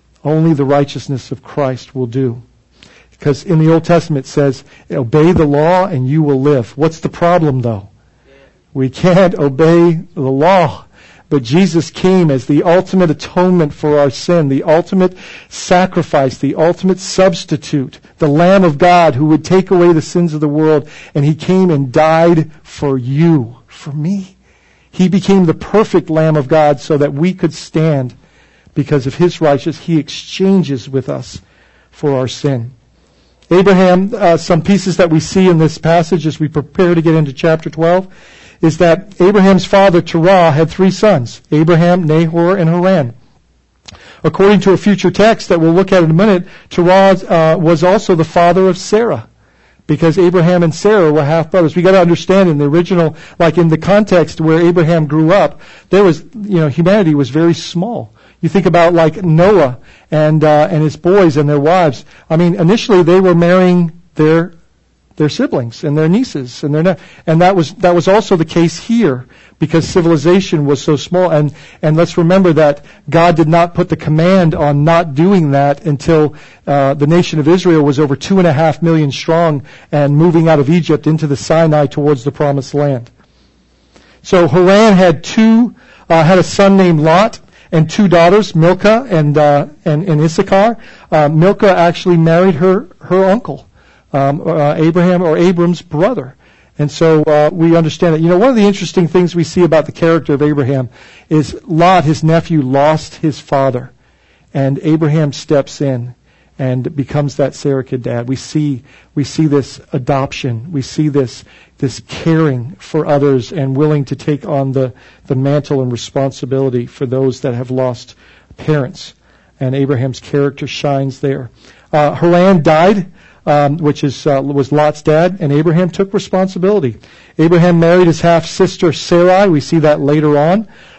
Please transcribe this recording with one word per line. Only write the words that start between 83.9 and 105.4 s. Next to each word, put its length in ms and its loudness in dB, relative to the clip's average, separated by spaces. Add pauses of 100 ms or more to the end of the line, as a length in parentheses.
So 240 2
Haran 480 4
had 280 2
two, 520 2 (340)
uh, 140 4
had 160 4
a 40 2
son 340 2
named 240 2
Lot 380 0 (320)
and 160 2
two 200 0
daughters, 480 2
Milcah 540 2
and, 280 0
uh, 300 2 (180)
and, 240 -2
and 120 0
Issachar. 560 0 (340)
Uh, 180 2
Milcah 400 2
actually 480 0
married 380 2
her, 340 -2 (100)
her 260 -2
uncle, 440 -4 (420)
um, 300 -2
uh, 340 -2
Abraham 460 0
or 160 0
Abram's 460 0
brother. 520 -4 (420)
And 140 -2
so, 320 2
uh, 300 2
we 240 2
understand 380 0
that. 60 -2
You 80 2
know, 100 2
one 100 2
of 60 0
the 80 2
interesting 440 0
things 280 0
we 80 0
see 200 -2
about 220 2
the 60 -12
character 420 -2
of 80 0
Abraham 480 -2 (400)
is 340 -2
Lot, 420 2
his 180 -2
nephew, 380 0
lost 540 -2
his 240 -6
father. 520 -4 (600)
And 260 -2
Abraham 520 0
steps 480 -4